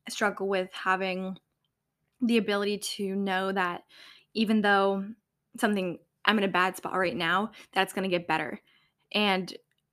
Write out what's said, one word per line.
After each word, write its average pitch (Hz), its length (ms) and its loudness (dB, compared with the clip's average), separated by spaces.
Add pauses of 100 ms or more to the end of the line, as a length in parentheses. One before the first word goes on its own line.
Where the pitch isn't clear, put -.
(100)
struggle 196 380 -2
with 190 240 0
having 185 680 -2 (800)
the 233 160 4
ability 202 420 0
to 196 380 -4
know 190 360 0
that 180 320 -2 (500)
even 220 260 2
though 196 440 4 (520)
something, 196 420 0 (260)
I'm 208 120 4
in 202 80 2
a 190 40 2
bad 180 280 0
spot - 180 -8
right 180 220 0
now, 180 360 0 (200)
that's 190 200 0
gonna 190 160 -2
get 175 180 -2
better. 156 340 -2 (520)
And 196 380 0 (420)